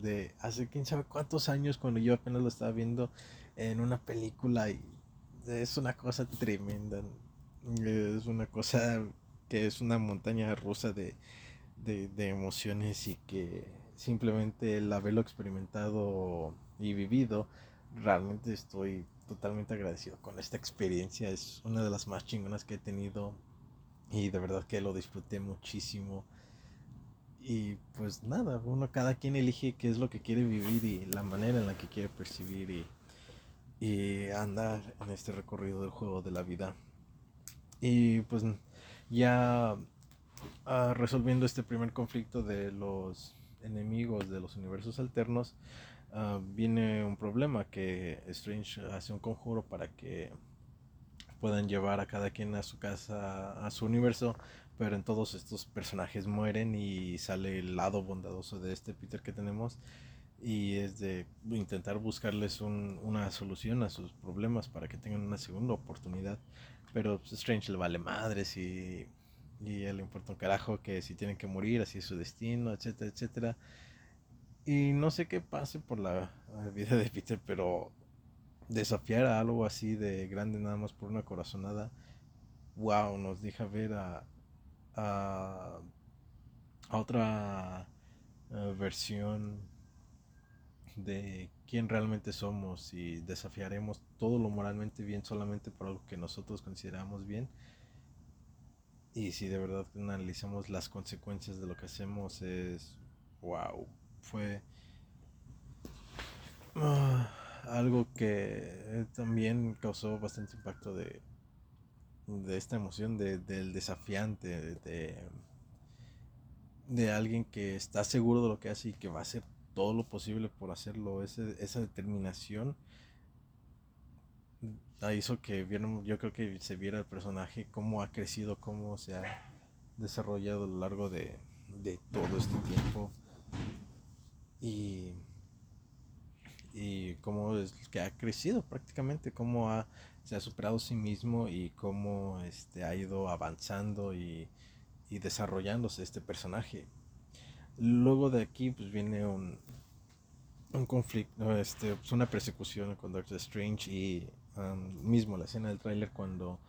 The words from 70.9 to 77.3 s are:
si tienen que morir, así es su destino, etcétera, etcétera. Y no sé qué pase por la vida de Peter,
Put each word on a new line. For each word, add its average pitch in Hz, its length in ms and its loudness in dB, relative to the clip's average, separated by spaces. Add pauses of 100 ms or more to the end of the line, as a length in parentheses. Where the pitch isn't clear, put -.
si 90 120 -10
tienen 101 220 -4
que 104 100 -8
morir, 104 360 2
así 98 160 -4
es 90 60 -6
su 95 120 -6
destino, 117 560 -2
etcétera, 107 380 -4
etcétera. 117 460 -2 (1080)
Y 143 280 6
no 147 180 6
sé 165 180 0
qué 180 120 0
pase 143 380 -4
por 123 200 -4
la 92 320 0 (440)
vida 104 220 4
de 110 140 4
Peter, - 340 -4